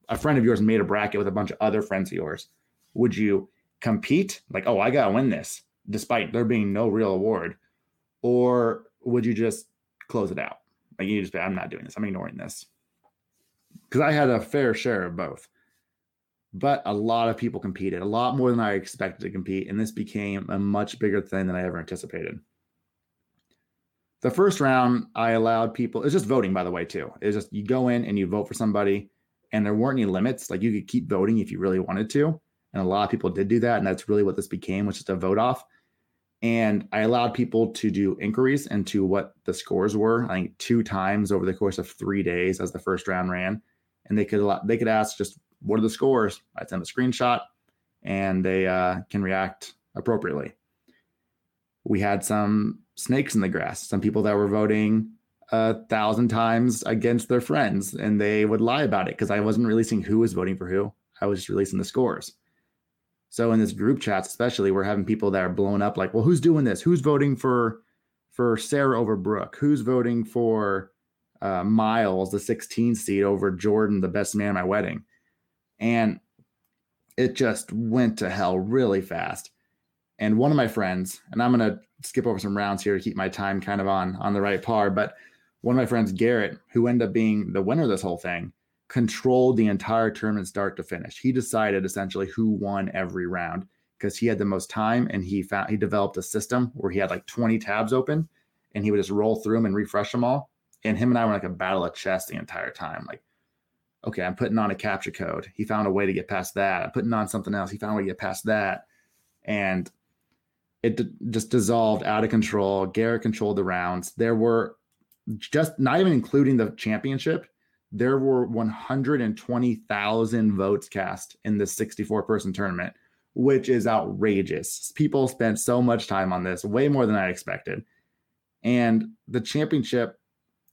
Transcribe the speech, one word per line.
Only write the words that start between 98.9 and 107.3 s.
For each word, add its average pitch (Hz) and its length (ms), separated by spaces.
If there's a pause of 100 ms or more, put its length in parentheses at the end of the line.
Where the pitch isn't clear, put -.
would 104 80
just 90 120
roll 107 260
through 110 200
'em 113 100
and 98 80
refresh 104 400
'em 123 100
all. 139 260 (340)
And 107 140
him 123 120
and 120 80
I 117 60
were 107 80
like 95 120
a 90 40
battle 92 360
of 85 100
chess 92 320
the 87 100
entire - 340
time. - 380
Like, - 140 (800)
"Okay, 95 180
I'm 90 120
putting 113 240
on 104 140
a - 20
captcha 98 400
code." 82 400
He 104 100
found 107 220
a 92 60
way 101 120
to 95 80
get 95 160
past 92 260
that. 95 280
"I'm - 80
putting 117 220
on 107 160
something 101 260